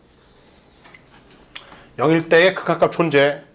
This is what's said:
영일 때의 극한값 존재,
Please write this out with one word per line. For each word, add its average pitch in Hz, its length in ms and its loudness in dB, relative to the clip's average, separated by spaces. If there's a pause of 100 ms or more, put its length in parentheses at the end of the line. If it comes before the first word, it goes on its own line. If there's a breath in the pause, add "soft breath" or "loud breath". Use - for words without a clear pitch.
(2000 loud breath)
영일 165 300 -2
때의 175 260 4
극한값 - 360 -2
존재, 143 520 0 (120)